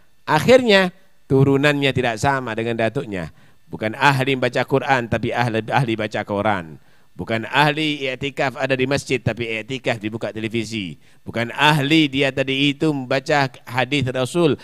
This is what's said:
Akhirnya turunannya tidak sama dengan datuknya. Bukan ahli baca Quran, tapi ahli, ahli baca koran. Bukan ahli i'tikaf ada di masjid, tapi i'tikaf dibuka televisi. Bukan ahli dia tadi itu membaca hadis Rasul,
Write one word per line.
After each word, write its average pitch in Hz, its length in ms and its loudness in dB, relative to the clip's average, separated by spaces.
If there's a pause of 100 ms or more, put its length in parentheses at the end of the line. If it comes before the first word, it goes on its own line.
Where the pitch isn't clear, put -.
(220)
Akhirnya 196 720 4 (320)
turunannya 139 640 4
tidak 120 320 -2
sama 131 320 0
dengan 113 240 -2
datuknya. 107 560 -4 (320)
Bukan 110 320 -6
ahli 135 400 2
baca 127 240 0
Quran, 131 480 0
tapi 117 240 -2
ahli, 113 320 -2
ahli 113 320 0
baca 107 240 -4
koran. 98 560 -2 (320)
Bukan 110 400 -6
ahli 147 560 0
i'tikaf 131 480 -4
ada 135 240 -2
di 127 80 0
masjid, 135 320 -2
tapi 113 320 -4
i'tikaf 113 480 -4
dibuka 107 320 -6
televisi. 107 640 -6 (320)
Bukan 117 240 -4
ahli 147 560 4
dia 135 240 0
tadi 135 400 0
itu 151 240 0
membaca 135 560 0 (160)
hadis 127 400 0
Rasul, 131 560 0